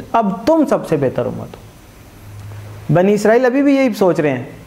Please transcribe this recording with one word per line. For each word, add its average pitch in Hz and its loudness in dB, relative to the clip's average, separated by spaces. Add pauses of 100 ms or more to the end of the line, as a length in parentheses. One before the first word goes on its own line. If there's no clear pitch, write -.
(140)
अब 208 -2
तुम 311 4
सबसे 170 -2
बेहतर 127 -2
उम्मत 113 -10
हो। - -12
बनी 185 4
इसराइल 214 4
अभी 254 2
भी 277 4
यही 262 2
सोच 175 2
रहे 147 2
हैं 123 -6 (180)